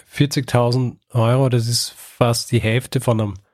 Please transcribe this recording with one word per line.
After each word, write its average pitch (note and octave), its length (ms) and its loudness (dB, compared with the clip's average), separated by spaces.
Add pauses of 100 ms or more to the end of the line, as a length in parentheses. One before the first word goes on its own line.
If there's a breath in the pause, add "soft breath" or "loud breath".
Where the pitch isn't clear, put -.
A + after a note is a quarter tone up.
vierzigtausend B2+ 1040 0
Euro, B2 400 2
das A#2 180 0
ist A#2 220 -2
fast - 640 -2
die A#2 80 2
Hälfte A#2 400 -2
von A2+ 180 0
einem G2+ 140 -4 (200)